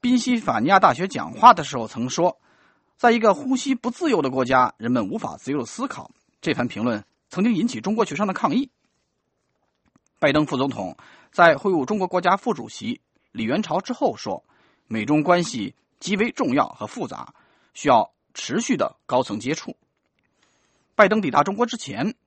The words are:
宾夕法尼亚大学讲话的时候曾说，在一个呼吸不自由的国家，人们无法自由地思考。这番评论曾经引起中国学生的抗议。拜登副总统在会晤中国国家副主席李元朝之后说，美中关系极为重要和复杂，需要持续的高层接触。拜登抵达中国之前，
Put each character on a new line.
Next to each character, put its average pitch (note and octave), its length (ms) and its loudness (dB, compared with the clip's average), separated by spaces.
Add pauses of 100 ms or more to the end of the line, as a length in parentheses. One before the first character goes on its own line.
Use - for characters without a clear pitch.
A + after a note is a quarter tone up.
宾 B3 160 2
夕 A#3+ 200 0
法 C#3 220 -2
尼 A#2+ 80 2
亚 F#3+ 120 6
大 E3 160 6
学 F3 120 -4
讲 C3+ 240 -8
话 A3+ 220 8
的 E3+ 100 -2
时 C3+ 140 -8
候 A#2 80 -4
曾 A2+ 240 -6
说， E3+ 300 -2 (580)
在 A#3+ 140 6
一 A#3 80 2
个 G#3+ 160 4
呼 C4 200 -2
吸 C4 200 -2
不 A#3 160 -4
自 E4 180 -4
由 G#3 100 2
的 C#3 120 0
国 C3 120 0
家， B2+ 340 4
人 A#2 140 -4
们 A#2 180 0
无 A3 100 -6
法 - 180 -8
自 - 140 -8
由 D3 80 -2
地 A#2 80 -6
思 C4 200 -8
考。 - 220 -16 (320)
这 - 140 -2
番 B2 120 -2
评 G#2+ 160 -8
论 A2+ 200 -2 (260)
曾 F#3 140 -4
经 A#3 100 2
引 F#3+ 140 0
起 - 120 -8
中 G#3 140 -4
国 A3 100 0
学 D3 120 -6
生 G3 100 -2
的 F#3+ 80 -4
抗 D#3+ 220 -2
议。 C4+ 160 -2 (1500)
拜 D3 140 4
登 D3+ 140 2
副 C#3 120 -4
总 C3+ 120 0
统 G2 260 -8 (340)
在 E3 280 6
会 G3+ 140 -4
晤 D#3+ 140 2
中 G#3 140 -2
国 F#3 80 -2
国 F3+ 140 -2
家 F3+ 160 4
副 A3+ 160 -4
主 A#2 160 -10
席 - 320 -10 (320)
李 A2+ 100 -6
元 C3 180 0
朝 E3+ 200 -4
之 - 100 -8
后 A#3+ 240 -2
说， - 280 -8 (440)
美 A2 180 -6
中 D3+ 160 2
关 F3 220 2
系 A2 320 -8 (240)
极 F#3+ 160 -4
为 A3 160 0
重 C3 240 -2
要 C3+ 140 0
和 - 180 -12
复 G#3 180 -10
杂， - 280 -14 (400)
需 - 160 -2
要 A#2 200 4 (240)
持 - 280 -6
续 A#3 160 -2
的 - 180 -4 (100)
高 - 160 0
层 G#2 160 -6
接 A#2+ 160 -6
触。 - 220 -10 (1200)
拜 G3+ 140 6
登 G#3+ 120 2
抵 E3+ 80 -2
达 D3 140 4
中 G3 100 -4
国 A3+ 120 -2
之 A#3 100 -4
前， - 400 -6 (120)